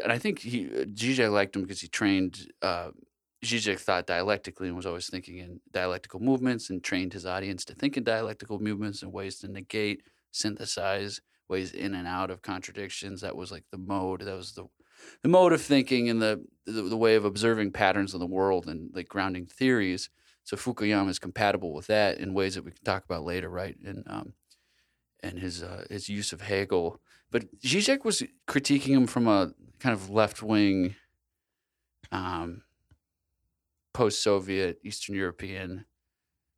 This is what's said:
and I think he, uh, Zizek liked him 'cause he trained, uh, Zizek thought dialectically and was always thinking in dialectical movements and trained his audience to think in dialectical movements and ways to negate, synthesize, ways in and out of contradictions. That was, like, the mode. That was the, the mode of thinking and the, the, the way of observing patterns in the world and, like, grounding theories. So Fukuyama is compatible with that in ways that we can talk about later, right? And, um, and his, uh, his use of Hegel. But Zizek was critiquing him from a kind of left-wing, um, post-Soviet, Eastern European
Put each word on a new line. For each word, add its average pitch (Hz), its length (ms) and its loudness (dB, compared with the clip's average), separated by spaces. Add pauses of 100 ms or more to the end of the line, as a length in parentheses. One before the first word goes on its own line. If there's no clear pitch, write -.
and 117 80 2
I 120 60 2
think 208 220 -2
he, 120 280 -4
uh, 60 180 -4
Zizek 113 460 2
liked 101 240 4
him 95 100 -2
'cause 95 160 -10
he - 60 -12
trained, 95 640 0 (100)
uh, 87 300 -2 (520)
Zizek 107 360 0
thought 90 280 0
dialectically 95 600 -2
and 87 80 -4
was 90 100 -8
always 90 240 -6
thinking 90 280 -12
in 90 240 -14 (100)
dialectical 90 480 -4
movements 127 500 0
and 92 140 -6
trained 92 300 -2
his 90 120 -10
audience 95 400 -4
to 87 100 -18
think 139 200 -2
in 127 80 -2
dialectical 110 560 -2
movements 104 440 -4
and 98 100 -12
ways 95 260 -8
to 98 80 -14
negate, 98 540 -4 (300)
synthesize, 101 920 -4 (260)
ways 92 240 -4
in 98 220 -6
and 90 140 -6
out 92 240 -4
of 92 100 -12
contradictions. 95 800 -10
That 98 140 -8
was, 90 160 -10
like, - 200 -16
the 95 60 -12
mode. 95 440 -2
That 98 140 -8
was 90 180 -12
the, 98 120 -14 (560)
the 143 80 2
mode 180 240 10
of 156 80 4
thinking 131 480 4
and 113 120 2
the, 107 220 2 (220)
the, 110 160 -4
the 101 160 -2
way 110 180 6
of 104 80 6
observing 104 480 2
patterns 98 440 2
in 85 40 -6
the 90 60 -2
world 92 420 2
and, 82 280 -8
like, 87 120 -8
grounding 92 380 -4
theories. 104 640 2 (340)
So 101 140 -6
Fukuyama 104 520 2
is 87 100 -4
compatible 95 520 0
with 73 160 -10
that 107 300 4
in 95 160 -4
ways 95 220 0
that 92 100 -10
we - 60 -12
can - 120 -20
talk 98 220 -2
about 85 180 -6
later, 87 260 -4
right? 87 360 -8
And, 98 220 -10
um, - 260 -10 (880)
and 90 180 -10
his, 87 220 -6
uh, 92 280 -10
his 101 200 -8
use 101 240 -4
of 92 80 -12
Hegel. 98 580 0 (300)
But - 300 -2
Zizek 269 460 2
was - 180 0 (240)
critiquing 139 480 2
him 127 120 8
from 120 200 2
a 98 260 4 (260)
kind 127 140 0
of 95 160 -6
left-wing, 101 840 4 (1160)
um, 90 520 -6 (1300)
post-Soviet, 98 880 2
Eastern 101 320 -8
European 95 680 -6 (720)